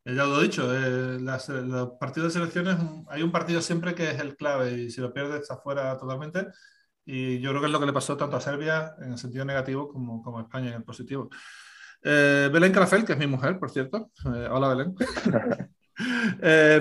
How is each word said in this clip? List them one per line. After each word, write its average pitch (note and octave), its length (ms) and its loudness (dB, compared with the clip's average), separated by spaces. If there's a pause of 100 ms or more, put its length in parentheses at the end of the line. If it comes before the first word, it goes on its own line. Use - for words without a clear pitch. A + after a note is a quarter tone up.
eh, B2 100 -6
ya C#3+ 120 2
lo C#3+ 120 2
he D#3 40 6
dicho, C#3 340 2
eh, B2+ 440 -2
las, B2+ 280 -6
eh, C3 140 -6
los B2+ 360 -4
partidos D#3+ 360 -2
de F3 60 0
selecciones, F3 380 0
un, D#3+ 300 -4
hay D3 140 -6
un E3+ 100 2
partido E3+ 300 0
siempre F3 320 -2
que E3 160 -2
es C#3 100 -6
el C#3+ 160 -8
clave C3+ 360 0
y A#2+ 180 -6
si B2 100 -10
lo B2 120 -4
pierdes C#3+ 280 -6
estás C3+ 220 -12
fuera C3+ 340 -4
totalmente. D3+ 520 -6 (580)
Y C3 340 -4
yo B2+ 100 -2
creo C#3 120 -2
que D3 60 0
es D3 40 0
lo D3+ 80 0
que C#3+ 60 0
le C#3+ 80 0
pasó C#3+ 220 -2
tanto C#3+ 200 -4
a - 60 -4
Serbia D#3 580 -4
en C3 120 -10
el A#2+ 60 -8
sentido C3 280 -8
negativo C3+ 420 -4
como, A#2+ 340 -10
como A#2 160 -10
a A2+ 40 -8
España B2+ 260 -8
en A#2 60 -8
el A2+ 100 -10
positivo. B2+ 460 -10 (720)
Eh, C#3+ 500 6
Belén F3 200 8
Calafel, G3 340 6
que F3 80 0
es C3 40 0
mi D3 80 2
mujer, C#3 320 0
por C#3+ 120 -4
cierto. C3+ 400 -4 (160)
Eh, A#2+ 240 -4
hola, C3+ 180 2
Belén. C3+ 300 0
<laughs> - 800 0 (640)
Eh, D#3 380 8